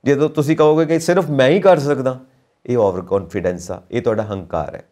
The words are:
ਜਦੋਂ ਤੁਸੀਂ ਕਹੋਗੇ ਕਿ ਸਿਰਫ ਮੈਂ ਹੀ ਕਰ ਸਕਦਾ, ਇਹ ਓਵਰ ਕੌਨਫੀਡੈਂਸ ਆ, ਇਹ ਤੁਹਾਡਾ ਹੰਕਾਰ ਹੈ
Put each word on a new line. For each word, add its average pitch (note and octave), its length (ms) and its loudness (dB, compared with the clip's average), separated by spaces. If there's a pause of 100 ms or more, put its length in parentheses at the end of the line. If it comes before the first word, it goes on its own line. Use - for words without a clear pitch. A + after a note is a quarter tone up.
ਜਦੋਂ C#3+ 240 2
ਤੁਸੀਂ D3+ 280 0
ਕਹੋਗੇ D#3 300 4
ਕਿ E3 120 0
ਸਿਰਫ F3 320 0
ਮੈਂ C3+ 180 2
ਹੀ F#3 120 4
ਕਰ F3+ 180 6
ਸਕਦਾ, C3 420 -2 (460)
ਇਹ A#2+ 120 0
ਓਵਰ F#2+ 220 2
ਕੌਨਫੀਡੈਂਸ F2+ 720 -4
ਆ, F#2 200 -10
ਇਹ A#2 120 -4
ਤੁਹਾਡਾ A2 200 -2
ਹੰਕਾਰ F2 520 -8
ਹੈ - 180 -18